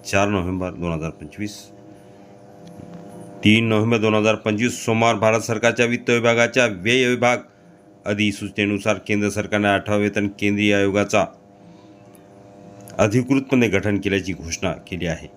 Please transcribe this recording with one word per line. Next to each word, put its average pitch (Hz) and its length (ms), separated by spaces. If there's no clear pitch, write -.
चार 101 180
नोव्हेंबर 92 420
दोन 85 220
हजार 80 180
पंचवीस, - 580
तीन 107 200
नोव्हेंबर 113 340
दोन 107 160
हजार 107 200
पंचवीस 110 500
सोमवार, 113 300
भारत 110 260
सरकारच्या 117 460
वित्त 120 240
विभागाच्या 117 560
व्यय 113 420
विभाग 120 280
अधिसूचनेनुसार 104 920
केंद्र 104 220
सरकारने 101 400
आठवा 101 280
वेतन 104 320
केंद्रीय 101 460
आयोगाचा 101 520
अधिकृतपणे 123 680
गठन 98 300
केल्याची 95 340
घोषणा 82 400
केली 87 340
आहे. 80 300